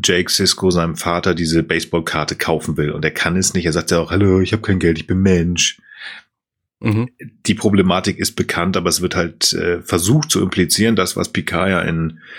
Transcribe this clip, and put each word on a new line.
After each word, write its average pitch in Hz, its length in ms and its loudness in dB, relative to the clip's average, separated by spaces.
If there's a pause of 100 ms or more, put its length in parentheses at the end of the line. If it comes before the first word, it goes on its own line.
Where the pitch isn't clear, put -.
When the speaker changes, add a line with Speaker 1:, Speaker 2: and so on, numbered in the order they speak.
Speaker 1:
Jake 90 280 2
Sisko 95 400 2
seinem 85 260 0
Vater 87 380 0
diese 82 280 0
Baseballkarte 82 720 -2
kaufen 80 420 -4
will 76 140 0
und 76 140 -6
er 78 80 2
kann 87 240 -2
es 92 180 0
nicht. 87 100 0
Er 80 80 0
sagt 82 200 -2
ja 85 80 2
auch, 80 100 -4
„Hallo, 92 300 4
ich 92 120 0
hab 107 100 -2
kein 95 180 0
Geld, 82 180 2
ich - 80 -10
bin 92 160 0
Mensch.“ 87 580 2 (1000)
Speaker 2:
Mhm. 113 280 0 (380)
Speaker 1:
Die 98 80 2
Problematik 95 640 2
ist 92 140 -2
bekannt, 90 440 -2
aber 87 140 0
es 82 100 0
wird 90 160 -2
halt, - 380 -2
äh, 87 280 -2
versucht 101 480 0
zu 95 120 2
implizieren, 95 540 2
das, 92 200 0
was 90 160 -4
Picard 92 380 0
ja 87 100 2
in 82 380 -2 (200)